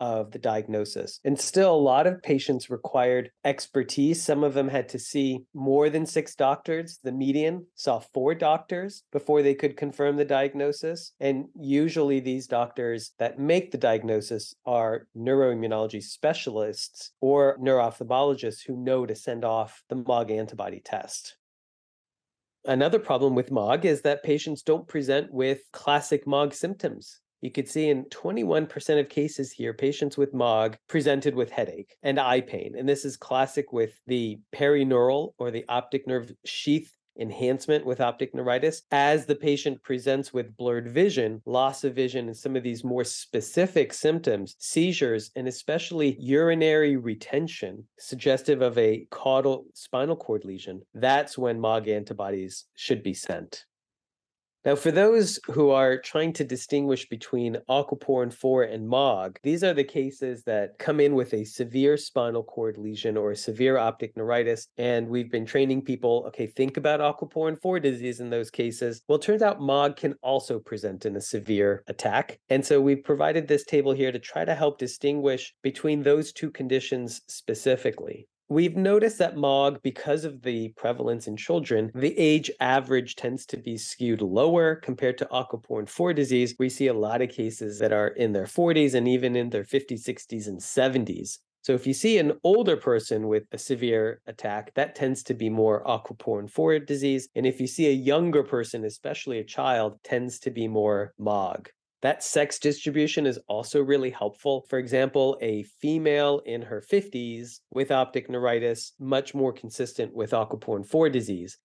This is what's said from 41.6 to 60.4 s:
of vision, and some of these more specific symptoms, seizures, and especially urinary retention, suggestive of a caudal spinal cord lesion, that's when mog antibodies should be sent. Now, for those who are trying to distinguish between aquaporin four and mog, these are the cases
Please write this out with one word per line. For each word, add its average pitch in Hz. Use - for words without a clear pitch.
of 131
vision, 127
and 113
some 135
of 123
these 120
more 123
specific -
symptoms, 139
seizures, 147
and 127
especially 151
urinary 156
retention, 113
suggestive 131
of 120
a 110
caudal 135
spinal 127
cord -
lesion, 95
that's 135
when 120
mog 110
antibodies 101
should -
be 95
sent. -
Now, 139
for 160
those 208
who 143
are 131
trying 160
to 151
distinguish 131
between 117
aquaporin 131
four 131
and 110
mog, 113
these 165
are 180
the 143
cases 135